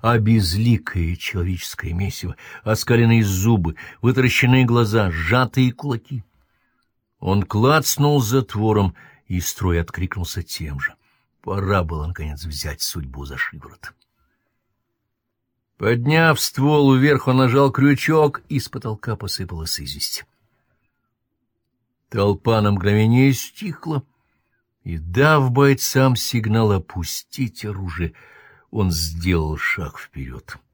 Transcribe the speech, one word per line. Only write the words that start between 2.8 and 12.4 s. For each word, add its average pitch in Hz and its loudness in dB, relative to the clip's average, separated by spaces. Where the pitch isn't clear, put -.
зубы, 98 2
вытаращенные 127 4
глаза, 110 2
сжатые 120 0
кулаки. 123 -8
Он 98 -2
клацнул 143 2
затвором, 107 0
и 92 -4
строй 85 -2
откликнулся 87 -8
тем 73 -10
же. - -8
Пора 98 0
было, 80 -6
наконец, 76 -10